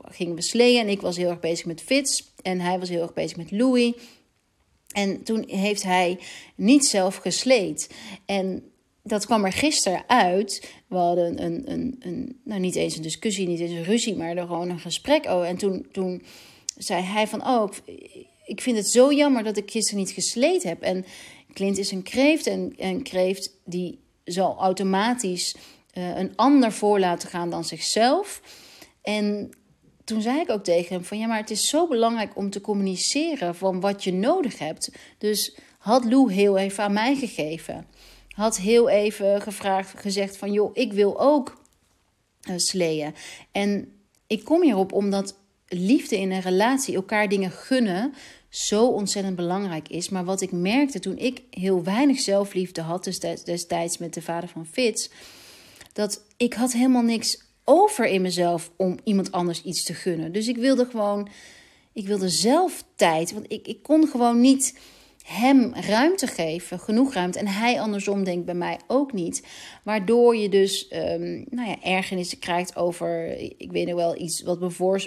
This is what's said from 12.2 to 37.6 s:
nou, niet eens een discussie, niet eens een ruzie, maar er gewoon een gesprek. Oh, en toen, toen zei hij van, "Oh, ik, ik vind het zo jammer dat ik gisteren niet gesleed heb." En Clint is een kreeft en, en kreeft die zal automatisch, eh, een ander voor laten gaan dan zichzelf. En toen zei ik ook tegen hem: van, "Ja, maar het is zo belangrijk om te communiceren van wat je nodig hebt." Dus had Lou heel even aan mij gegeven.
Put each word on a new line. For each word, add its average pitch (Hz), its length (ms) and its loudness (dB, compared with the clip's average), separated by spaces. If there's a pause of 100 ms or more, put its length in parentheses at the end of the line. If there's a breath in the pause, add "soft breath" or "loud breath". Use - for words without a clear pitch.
nou, 208 160 -4
niet 185 140 -2
eens 165 220 -2
een 160 60 -8
discussie, 190 460 -4
niet 170 120 -2
eens 170 120 -4
een 170 120 -6
ruzie, 214 320 0
maar 165 200 -6
er 175 100 -4
gewoon 175 240 -4
een 175 80 -6
gesprek. 277 460 -2
Oh, 175 240 0
en 180 80 -4
toen, 190 360 -2
toen 185 300 -6 (540 loud breath)
zei 180 260 -4
hij 208 240 0
van, 214 200 -6
"Oh, 226 240 2 (140)
ik, - 420 -20 (180)
ik 539 160 -10
vind 247 160 0
het 196 140 0
zo 262 220 8
jammer 277 300 4
dat 214 140 -4
ik 208 140 -4
gisteren 208 300 -2
niet 190 100 -4
gesleed 294 520 0
heb." 170 200 -6
En 185 220 -2 (480 loud breath)
Clint 196 260 -2
is 196 120 -4
een 185 120 -6
kreeft 294 440 2
en, 185 300 -4
en 185 260 -4
kreeft 185 600 -2
die 180 380 -8 (220)
zal 175 340 0
automatisch, 190 960 0 (360 loud breath)
eh, 180 240 -6
een 190 200 -6
ander 254 360 6
voor 208 260 2
laten 175 300 0
gaan 175 220 -6
dan 170 140 -6
zichzelf. 240 800 0 (600 loud breath)
En 208 480 -4 (540)
toen 220 180 -4
zei 247 180 0
ik 349 100 -2
ook 208 140 -4
tegen 175 300 0
hem: 180 100 -6
van, 208 140 -8
"Ja, 220 80 -4
maar 226 120 -2
het 214 120 -8
is 214 180 -2
zo 339 200 2
belangrijk 226 480 0
om 202 140 -4
te 196 100 -8
communiceren 202 920 -2
van 185 260 -2
wat 202 240 -2
je 185 80 0
nodig 247 460 0
hebt." 156 320 -8 (280 loud breath)
Dus 208 380 -2 (220 loud breath)
had 240 260 2
Lou 240 280 6
heel 202 260 4
even 196 260 -2
aan 202 80 0
mij 226 240 2
gegeven. 165 680 -8 (420 loud breath)